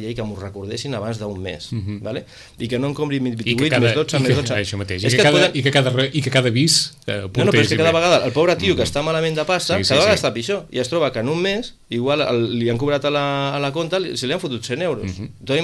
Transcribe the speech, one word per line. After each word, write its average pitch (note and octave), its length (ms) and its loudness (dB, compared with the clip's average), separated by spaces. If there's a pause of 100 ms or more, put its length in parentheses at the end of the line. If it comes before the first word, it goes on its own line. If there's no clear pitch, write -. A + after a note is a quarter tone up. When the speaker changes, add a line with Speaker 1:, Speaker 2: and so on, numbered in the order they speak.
Speaker 1:
llei A2 180 -6
que - 80 -4
m'ho G#2 80 -8
recordessin G2+ 640 -8
abans A2+ 180 -4
d'un G#2 220 -6
mes», F#2 320 -8
Speaker 2:
Mhm. G2+ 320 -6
Speaker 1:
¿vale? A2+ 220 -8 (340)
I A#2 80 -6
que A#2+ 100 -2
no C#3 140 -2
em - 20 -4
cobrin C#3 340 -2
Speaker 2:
I B2 40 -2
que A#2 40 -4 (100)
Speaker 1:
vint-i-vuit B2 260 2
Speaker 2:
cada, A#2 160 2
Speaker 1:
més A2+ 80 2
dotze D#3 220 0
Speaker 2:
i - 20 2
Speaker 1:
més B2+ 160 4
Speaker 2:
que, - 0 -
Speaker 1:
dotze. A#2+ 240 0
Speaker 2:
això G2 240 -4
mateix, F#2+ 200 -4
i A2+ 40 0
Speaker 1:
És A#2 80 2
Speaker 2:
que G#3+ 60 4
Speaker 1:
que - 80 6
et - 20 6
Speaker 2:
cada, F3+ 160 6
Speaker 1:
poden E3+ 80 -2
Speaker 2:
i C3+ 80 0
que C#3 80 4
cada C#3 240 4
re-, C3 160 2
i D3+ 100 0
que C3 80 -2
cada B2+ 220 4
avís, C#3+ 400 2 (160)
eh, G#2 140 -2 (160)
Speaker 1:
No, D#3+ 80 4
no, G3+ 80 6
però - 100 6
és - 60 2
que D#3 80 2
Speaker 2:
portés - 0 -
Speaker 1:
cada D#3+ 140 4
Speaker 2:
i - 20 2
Speaker 1:
vegada E3 320 4
el A#2+ 80 -2
pobre E3 240 4
tio F3+ 180 2
que B2 80 0
Speaker 2:
Mhm. - 80 0
Speaker 1:
està C#3+ 100 -2
malament D#3+ 360 0
de D3+ 80 0
pasta, F3+ 320 0
Speaker 2:
Sí, G3 80 -2
sí, - 100 2
Speaker 1:
cada D3 60 6
vegada G3+ 160 4
Speaker 2:
sí. - 80 -4
Speaker 1:
està B2 80 0
pitjor, D#3+ 380 -4
i B2 80 -4
es B2 100 -2
troba D#3 240 0
que A2+ 60 -4
en A#2 100 -2
un E3 120 0
mes G3 340 -2 (140)
igual B2+ 300 0
el, A#2 400 0
li A#2 100 0
han A#2 80 0
cobrat C#3+ 280 0
a D3 40 2
la, C#3+ 460 -2
a C#3+ 60 -2
la C#3 100 -2
compta, E3 260 -4
li, F3 200 -4
se B2 100 -4
li C3+ 60 -2
han - 80 -4
fotut B2+ 240 -6
cent B2+ 160 -4
euros. G2+ 360 -4
Speaker 2:
Mhm. G#2 120 -10 (160)
Speaker 1:
Tu C3 80 -2 (100)